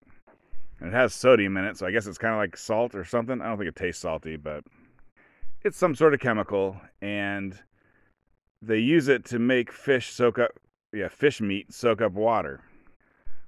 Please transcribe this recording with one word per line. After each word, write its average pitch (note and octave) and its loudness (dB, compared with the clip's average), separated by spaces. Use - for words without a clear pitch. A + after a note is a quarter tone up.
And E2+ -10
it G2 -4
has B2 2
sodium G#2 4
in F#2+ -2
it, G2+ -6
so F#2 -6
I F#2 -4
guess G#2+ -2
it's F2+ -12
kinda A2+ -2
like G#2 -4
salt A#2 -2
or F#2 -8
something. A#2+ -4
I E2+ -8
don't A2 -6
think F#2+ -6
it D2+ -10
tastes F2 -6
salty, D#2+ -6
but D2 -10
it's - 0
some E3+ 2
sort D3+ 6
of C3 2
chemical, G2 -2
and G2+ -6
they A2 2
use C3+ 4
it B2+ 4
to A#2+ -4
make B2 2
fish C3 -2
soak A#2+ 0
up, A#2+ 0
yeah, G2 -4
fish - 2
meat G2+ -4
soak A2+ 0
up G#2+ 2
water. G2 0